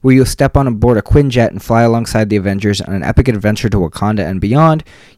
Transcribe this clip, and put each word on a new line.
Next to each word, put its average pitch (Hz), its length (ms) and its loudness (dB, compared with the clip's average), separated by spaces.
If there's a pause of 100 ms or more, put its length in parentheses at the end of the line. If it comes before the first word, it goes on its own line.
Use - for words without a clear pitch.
where 131 120 4
you'll 131 140 6
step - 280 -2
on 135 200 2
board 120 220 2
a 101 40 0
Quinjet 127 460 2
and - 140 -8
fly 117 200 0
alongside 117 480 0
the 107 60 0
Avengers 98 460 -2
on 90 120 -8
an 98 100 -4
epic 107 240 2
adventure 107 420 -2
to 101 80 0
Wakanda 98 500 -4
and 95 120 -6
beyond. 156 440 2 (340)